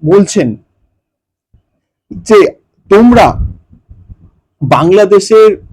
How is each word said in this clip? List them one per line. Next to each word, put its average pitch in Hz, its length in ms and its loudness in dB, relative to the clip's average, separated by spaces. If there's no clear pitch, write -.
বলছেন 165 500 -2
যে 208 280 0
তোমরা 226 380 2
বাংলাদেশের, 196 880 0